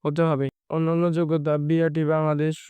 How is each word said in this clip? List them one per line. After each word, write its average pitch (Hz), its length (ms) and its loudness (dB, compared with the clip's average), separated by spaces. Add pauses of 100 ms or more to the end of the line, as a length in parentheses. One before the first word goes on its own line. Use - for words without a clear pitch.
হতে 151 220 0
হবে। 139 240 0 (220)
অন্যান্য 165 440 0
যোগ্যতা, 156 400 0 (120)
বিআরটি 160 400 0
বাংলাদেশ 156 500 0 (140)